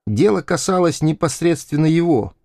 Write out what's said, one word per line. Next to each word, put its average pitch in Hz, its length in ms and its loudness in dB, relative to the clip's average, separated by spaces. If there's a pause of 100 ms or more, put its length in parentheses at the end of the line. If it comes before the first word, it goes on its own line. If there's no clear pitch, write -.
дело 170 380 2
касалось 180 580 0
непосредственно 156 880 -2
его. 160 580 0